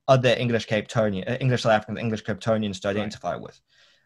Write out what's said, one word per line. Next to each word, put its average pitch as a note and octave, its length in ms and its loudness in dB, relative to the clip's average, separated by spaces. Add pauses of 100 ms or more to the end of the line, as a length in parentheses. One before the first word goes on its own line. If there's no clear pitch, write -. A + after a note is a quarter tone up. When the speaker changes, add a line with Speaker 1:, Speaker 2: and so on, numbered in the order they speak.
Speaker 1:
other B2+ 320 6
English A#2 280 0
Cape G#2+ 200 0
Townian, G#2+ 420 -2
uh, A#2+ 120 -4
English B2+ 220 0
South A#2 100 4
Africans, G#2 260 0
English A2 240 -4
Cape G2+ 160 -6
Townians G#2+ 420 -2
to G2+ 80 -4
Speaker 2:
Right. G2+ 80 -2
Speaker 1:
identify G#2 380 -6
with. - 260 -14 (460)